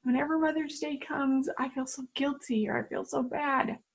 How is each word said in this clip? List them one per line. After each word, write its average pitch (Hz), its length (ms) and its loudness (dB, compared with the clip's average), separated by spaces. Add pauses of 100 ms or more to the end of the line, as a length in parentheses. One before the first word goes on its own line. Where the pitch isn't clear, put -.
"Whenever 285 340 2
Mother's 311 420 0
Day 294 180 -4
comes, 277 600 2
I 269 120 0
feel 262 180 -4
so - 160 -8 (100)
guilty 269 560 0
or 233 80 2
I - 100 0
feel - 160 -2
so - 200 0
bad." 254 560 0 (160)